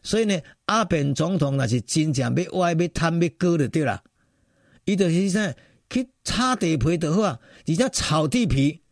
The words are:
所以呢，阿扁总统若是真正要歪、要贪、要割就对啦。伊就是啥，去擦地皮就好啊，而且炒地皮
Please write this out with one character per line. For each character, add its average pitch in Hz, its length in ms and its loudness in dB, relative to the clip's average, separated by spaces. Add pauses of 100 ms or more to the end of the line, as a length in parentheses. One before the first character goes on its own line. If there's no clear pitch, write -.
所 214 160 -2
以 226 60 2
呢， 196 140 0 (260)
阿 214 200 0
扁 143 300 0
总 175 200 -2
统 139 220 0
若 131 80 0
是 113 160 0
真 156 320 -2
正 123 220 -2
要 180 160 -2
歪、 175 220 0
要 170 160 2
贪、 170 300 -2
要 170 180 2
割 175 200 2
就 135 120 2
对 156 140 0
啦。 107 200 -4 (840)
伊 196 100 0
就 185 140 4
是 185 200 2
啥， 185 260 -2 (340)
去 254 180 -2 (160)
擦 254 320 0
地 160 220 0
皮 160 200 0
就 151 160 -2
好 208 80 2
啊， 156 180 -2 (280)
而 156 60 0
且 240 160 2
炒 156 380 0
地 233 180 0
皮 139 360 0 (100)